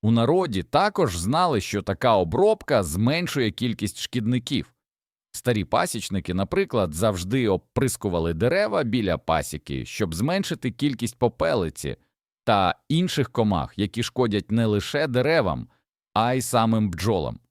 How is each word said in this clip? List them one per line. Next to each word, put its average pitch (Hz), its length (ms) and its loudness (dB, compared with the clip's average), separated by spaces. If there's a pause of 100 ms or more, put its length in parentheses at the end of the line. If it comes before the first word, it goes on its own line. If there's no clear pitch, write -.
У 107 100 2
народі 117 520 2
також 170 540 0
знали, 131 440 0
що 101 200 -4
така 110 340 2
обробка 127 680 2
зменшує 113 680 0
кількість 110 480 -4
шкідників. 123 720 -2 (680)
Старі 107 280 0
пасічники, 98 720 -2
наприклад, 98 600 0
завжди 101 540 0
оприскували 90 840 0
дерева 170 500 0
біля 104 340 0
пасіки, 73 680 -4
щоб 82 300 -4
зменшити 151 560 -2
кількість 127 480 -4
попелиці 85 800 -2 (460)
та 98 320 2 (140)
інших 160 420 0
комах, 98 460 0
які 104 260 -2
шкодять 107 480 0
не 113 140 2
лише 110 420 0
деревам, 123 600 0 (460)
а 117 200 2
й 131 80 0
самим 113 480 2
бджолам. 85 500 -2 (120)